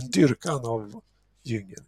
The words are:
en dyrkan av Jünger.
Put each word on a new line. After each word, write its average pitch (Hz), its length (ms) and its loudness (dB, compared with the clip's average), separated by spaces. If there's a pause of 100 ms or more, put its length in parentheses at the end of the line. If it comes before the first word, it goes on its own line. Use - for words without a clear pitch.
en 123 80 -10
dyrkan 143 540 4
av 113 360 -6 (440)
Jünger. 104 420 -6